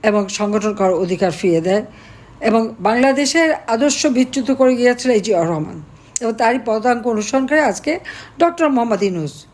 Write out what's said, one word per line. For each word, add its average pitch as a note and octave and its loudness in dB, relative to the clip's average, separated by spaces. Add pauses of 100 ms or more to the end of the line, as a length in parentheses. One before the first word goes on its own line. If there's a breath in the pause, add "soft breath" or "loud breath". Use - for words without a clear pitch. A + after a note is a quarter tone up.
এবং G#3 2
সংগঠন G#3 -2
করার F#3+ 2
অধিকার F3+ 0
ফিরিয়ে E3 0
দেয় F#3+ 0 (560 loud breath)
এবং A3+ 0
বাংলাদেশের C4+ 2 (120)
আদর্শ C4+ 0
বিচ্যুত B3+ 0
করে B3+ 4
গিয়েছিল B3 2
এই A3 4
জিয়াউর F3+ 0
রহমান E3 -4 (420 loud breath)
এবং A3+ -2
তারই A#3+ 0
পদাঙ্ক A3+ 0
অনুসরণ A#3 -2
করে D4+ 2
আজকে C#4 0 (460 loud breath)
ডক্টর E4+ 2
মোহাম্মদ A#3 0
ইউনূস। E3+ -2 (200)